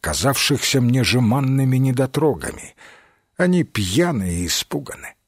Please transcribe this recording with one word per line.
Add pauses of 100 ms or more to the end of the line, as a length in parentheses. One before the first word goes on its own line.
казавшихся
мне
жеманными
недотрогами. (600)
Они
пьяны
и
испуганы. (140)